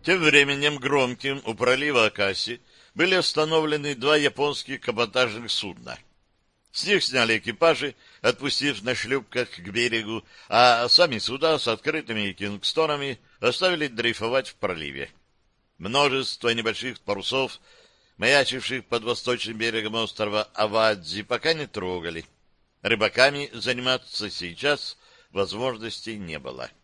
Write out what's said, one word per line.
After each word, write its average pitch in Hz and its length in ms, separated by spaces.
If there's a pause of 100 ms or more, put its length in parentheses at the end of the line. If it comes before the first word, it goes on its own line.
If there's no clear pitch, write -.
Тем 180 180
временем 143 560
громким 135 680
у 113 80
пролива 127 520
Акаси 101 540 (340)
были 185 200
остановлены 156 800
два 143 220
японских 143 680
каботажных 117 680
судна. 62 480 (760)
С - 120
них 202 180
сняли 113 360
экипажи, 139 560 (260)
отпустив 127 600
на 123 120
шлюпках 120 560
к 90 180
берегу, 113 540 (260)
а 120 420
сами 151 280
суда 139 400
с - 100
открытыми 113 640
кингстонами 139 840 (220)
оставили 151 460
дрейфовать 117 600
в - 80
проливе. 76 540 (680)
Множество 127 720
небольших 113 500
парусов, 113 580 (600)
маячивших 127 680
под 117 200
восточным 117 520
берегом 110 380
острова 107 580
Авадзи, 107 680
пока 156 320
не 147 120
трогали. 87 600 (560)
Рыбаками 123 720
заниматься 123 760
сейчас 117 680 (320)
возможности 110 800
не 87 280
было. 64 320 (140)